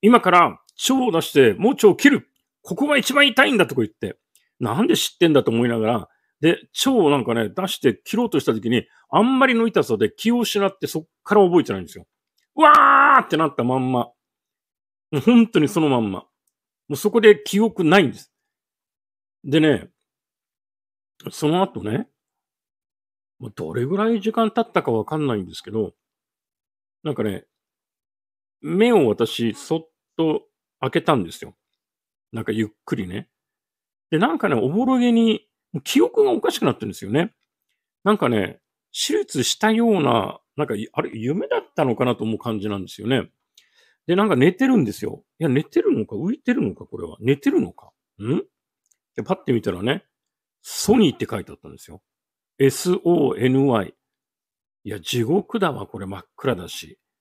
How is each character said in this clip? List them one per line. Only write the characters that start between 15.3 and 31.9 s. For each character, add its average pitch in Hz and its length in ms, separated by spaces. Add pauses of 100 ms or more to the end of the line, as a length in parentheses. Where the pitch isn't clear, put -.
当 185 120
に 147 80
そ 165 120
の 156 100
ま 127 100
ん 104 120
ま。 92 100
も - 60 (640)
う - 20
そ 208 160
こ 226 100
で 208 240
記 196 140
憶 214 240
な 170 160
い 170 80
ん - 40
で - 60
す。 - 160 (1080)
で 143 160
ね、 151 300 (1400)
そ - 180
の 175 140
後 113 220
ね、 107 260 (1300)
も 113 100
う - 40
ど 80 200
れ 120 120
ぐ 175 120
ら 220 120
い 220 120
時 220 100
間 220 200
経 233 100
っ - 100
た - 120
か 127 80
わ 110 120
か 143 140
ん 147 100
な 117 80
い 101 60
ん 90 40
で 85 80
す - 80
け - 100
ど、 104 220 (1080)
な 151 80
ん - 40
か 117 80
ね、 98 220 (1160)
目 196 320
を 147 160
私、 113 440
そ - 240
っ 160 120 (260)
と 160 280 (360)
開 127 120
け 160 100
た 156 140
ん 104 100
で 80 60
す - 120
よ。 - 100 (800)